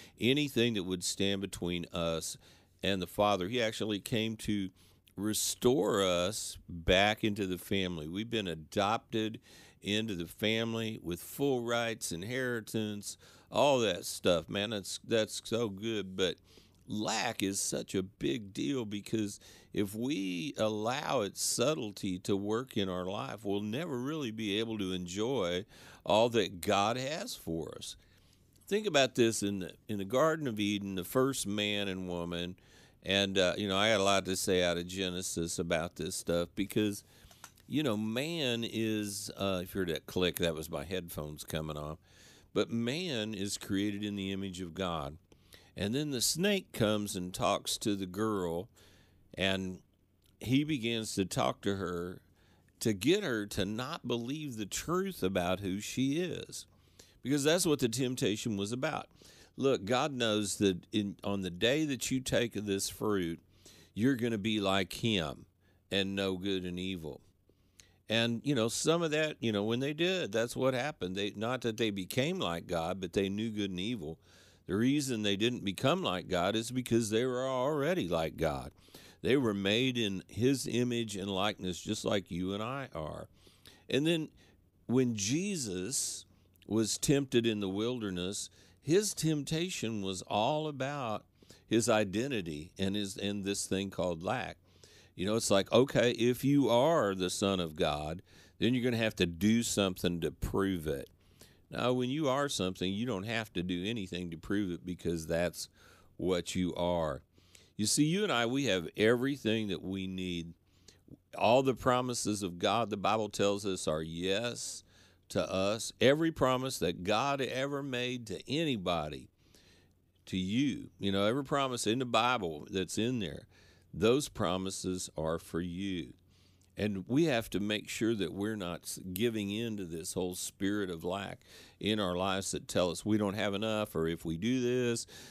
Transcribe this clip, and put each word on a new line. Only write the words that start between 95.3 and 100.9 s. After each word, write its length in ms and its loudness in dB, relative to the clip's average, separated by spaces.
it's 160 2
like, 220 4
okay, 380 6
if 340 2
you 240 6
are 440 4
the 160 0
Son 300 2
of 160 -4
God, 460 0
then 160 2
you're 100 0
gonna 140 2
have 200 0
to 80 4
do 360 4
something 600 0
to 100 0
prove 560 -2
it. 220 -4